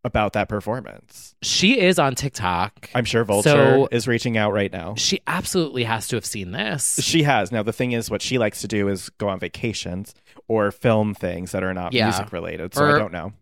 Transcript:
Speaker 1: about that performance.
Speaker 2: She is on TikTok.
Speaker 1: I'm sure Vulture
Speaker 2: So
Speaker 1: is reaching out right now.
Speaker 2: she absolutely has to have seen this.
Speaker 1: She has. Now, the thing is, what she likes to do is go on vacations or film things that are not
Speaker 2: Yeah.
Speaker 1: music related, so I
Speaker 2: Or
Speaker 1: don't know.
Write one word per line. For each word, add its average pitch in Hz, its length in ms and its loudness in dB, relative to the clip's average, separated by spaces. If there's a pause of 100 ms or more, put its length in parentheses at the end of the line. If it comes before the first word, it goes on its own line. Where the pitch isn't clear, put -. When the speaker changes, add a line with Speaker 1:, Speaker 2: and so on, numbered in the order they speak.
Speaker 1:
about 107 240 0
that 101 160 0
performance. - 920 -8
Speaker 2:
She 233 360 2
is 180 200 4
on 135 180 4
TikTok. 92 760 -4
Speaker 1:
I'm 123 100 2
sure 117 200 2
Vulture 104 260 4
Speaker 2:
So 135 420 6
Speaker 1:
is 117 160 0
reaching 117 280 0
out 104 160 2
right 101 200 0
now. 92 240 -8
Speaker 2:
she - 320 -2
absolutely 156 560 -2
has 113 240 -4
to 123 80 -2
have 107 100 -6
seen 95 240 -8
this. 110 520 -2
Speaker 1:
She 160 200 2
has. 120 300 2
Now, 107 100 0
the 110 100 -2
thing 123 200 -2
is, 117 180 -4
what 104 120 -4
she 127 160 -2
likes 107 240 0
to - 60 -8
do 101 200 0
is 95 220 -4
go 104 180 -4
on 95 100 -4
vacations 92 760 -8 (340)
or 107 240 2
film 107 420 2
things 87 380 -6
that 95 100 -2
are 92 120 -2
not 90 180 -6
Speaker 2:
Yeah. 113 140 2
Speaker 1:
music 98 260 -2
related, 85 420 -8
so 143 100 2
I 147 80 4
Speaker 2:
Or 147 60 4
Speaker 1:
don't 95 140 -2
know. 87 300 -8